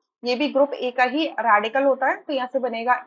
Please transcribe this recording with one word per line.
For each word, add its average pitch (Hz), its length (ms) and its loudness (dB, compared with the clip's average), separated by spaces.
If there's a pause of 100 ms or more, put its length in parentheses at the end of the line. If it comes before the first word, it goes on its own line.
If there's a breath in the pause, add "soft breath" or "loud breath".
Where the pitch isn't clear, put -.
(240)
ये 240 120 0
भी 277 140 0
group 285 240 2
ए 247 180 -4
का 254 120 0
ही 269 240 0
radical 220 560 2
होता 262 240 2
है, 359 100 0
तो 320 160 -8
यहाँ 247 200 -4
से 269 60 -2
बनेगा 233 480 -2